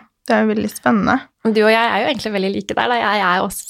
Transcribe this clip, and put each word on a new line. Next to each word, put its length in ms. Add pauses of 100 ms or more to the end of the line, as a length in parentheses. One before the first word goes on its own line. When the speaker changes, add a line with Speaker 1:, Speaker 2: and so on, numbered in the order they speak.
(280)
Speaker 1:
det 80
er 100
jo 80
veldig 160
spennende. 500 (220)
Speaker 2:
Du 220
og 80
jeg 180
er 80
jo 160
egentlig 240
veldig 160
like 200
der, 140
da. 60
Jeg 260
er 220
også 280